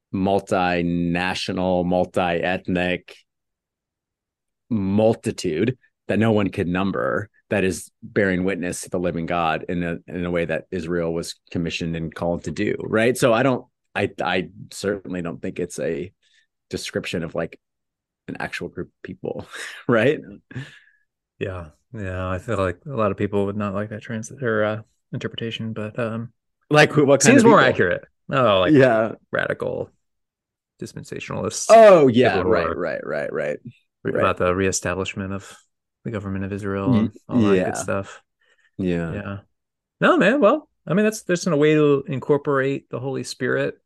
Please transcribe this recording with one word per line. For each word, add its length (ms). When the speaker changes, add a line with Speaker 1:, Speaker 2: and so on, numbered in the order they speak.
Speaker 1:
multinational, 1700
multi-ethnic 1300
multitude 1080
that 120
no 120
one 180
could 180
number, 640
that 140
is 280
bearing 420
witness 380
to 80
the 100
living 260
God 440
in 140
a, 140
in 180
a 60
way 140
that 260
Israel 420
was 220
commissioned 440
and 180
called 320
to 60
do, 300
right? 360
So 160
I 100
don't, 220
I, 140
I 260
certainly 500
don't 200
think 180
it's 200
a 320
description 540
of, 120
like, 240
an 120
actual 300
group 180
of 160
people, 440
<laughs> 200
right? 320
Speaker 2:
Yeah. 280
Yeah, 340
I 120
feel 180
like 300
a 80
lot 160
of 60
people 280
would 120
not 180
like 140
that 120
trans-, 300
or, 320
uh, 180
interpretation, 600
but, 260
um, 340
Speaker 1:
Like, 200
who, 140
what 160
kind 120
Speaker 2:
seems 100
Speaker 1:
of 60
Speaker 2:
more 100
Speaker 1:
people? 100
Speaker 2:
accurate. 340
Oh, 300
like, 120
Speaker 1:
Yeah. 380
Speaker 2:
radical 600
dispensationalists. 880
Speaker 1:
Oh, 380
yeah, 300
Speaker 2:
People 80
who 40
Speaker 1:
right, 160
Speaker 2:
are 100
Speaker 1:
right, 300
right, 260
right, 280
Speaker 2:
re-, 80
Speaker 1:
right. 80
Speaker 2:
about 180
the 180
reestablishment 800
of 220
the 80
government 340
of 60
Israel 420
Speaker 1:
Ye-, 60
Speaker 2:
and 120
all 120
that 140
Speaker 1:
yeah. 100
Speaker 2:
good 120
stuff. 440
Speaker 1:
Yeah. 360
Speaker 2:
Yeah. 240
No, 160
man, 240
well, 260
I 80
mean, 100
that's, 180
that's 220
in 80
a 40
way 180
to 320
incorporate 840
the 100
Holy 240
Spirit. 520